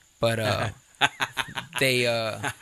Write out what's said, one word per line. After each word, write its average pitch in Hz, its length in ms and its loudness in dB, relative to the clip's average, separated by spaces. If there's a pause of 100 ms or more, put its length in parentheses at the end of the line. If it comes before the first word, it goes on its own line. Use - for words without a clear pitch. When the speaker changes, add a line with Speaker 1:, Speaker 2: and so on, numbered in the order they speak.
(200)
Speaker 1:
But, 113 180 2
uh, 107 300 0 (320)
Speaker 2:
<laughs> - 80 4 (720)
Speaker 1:
they, 127 260 4
uh, 113 440 -2 (120)